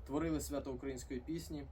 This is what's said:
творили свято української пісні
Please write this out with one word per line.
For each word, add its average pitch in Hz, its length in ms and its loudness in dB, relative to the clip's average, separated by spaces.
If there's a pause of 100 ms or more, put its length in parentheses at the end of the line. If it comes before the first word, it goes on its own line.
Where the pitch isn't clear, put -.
творили 151 340 4
свято 139 320 0
української 127 480 -2
пісні 156 520 -2